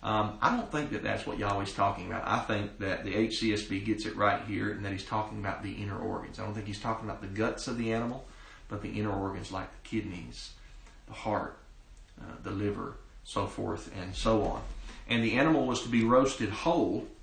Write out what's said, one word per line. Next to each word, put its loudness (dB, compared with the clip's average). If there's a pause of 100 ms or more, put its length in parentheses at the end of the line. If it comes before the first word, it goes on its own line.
Um, 0
I 4
don't -2
think -2
that -2
that's -2
what -4
Yahweh's 0
talking 2
about. -4
I 2
think -2
that -2
the -2
H 2
C 4
S 2
B -2
gets 0
it -6
right 4
here, -2
and -6
that -2
he's -4
talking -2
about -4
the -6
inner -4
organs. -4
I -6
don't -4
think -6
he's -6
talking -2
about -6
the -8
guts -2
of -2
the 2
animal, 0 (420)
but -6
the -4
inner 2
organs -2
like -4
the -18
kidneys, -4 (540)
the -14
heart, -2 (600)
uh, -12 (180)
the -4
liver, -2 (260)
so 0
forth -4
and -6
so 4
on. 0 (460)
And 4
the 4
animal 6
was 0
to -6
be 6
roasted 6
whole. 2 (160)